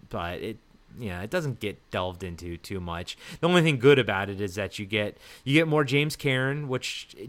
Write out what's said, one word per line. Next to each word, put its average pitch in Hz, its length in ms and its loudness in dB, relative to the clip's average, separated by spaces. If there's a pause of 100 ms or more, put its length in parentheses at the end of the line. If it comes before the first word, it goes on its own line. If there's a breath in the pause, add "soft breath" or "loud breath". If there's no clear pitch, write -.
(100)
But 87 320 -6
it, 110 160 -10 (400)
yeah, 92 240 -8
it 107 80 -8
doesn't 151 280 -4
get 101 200 -6 (120)
delved 92 320 -4
into 85 360 -8
too 98 200 -8
much. 87 380 -8 (240 loud breath)
The 165 80 2
only 180 140 8
thing 156 160 4
good 135 200 10
about 101 300 0
it 98 140 -6
is 95 140 -4
that 98 220 -4
you 104 60 -6
get, 104 320 -2 (260 loud breath)
you 135 120 0
get 160 120 6
more 151 180 4
James 143 320 0
Cairn, 135 520 -2
which - 480 -6 (120)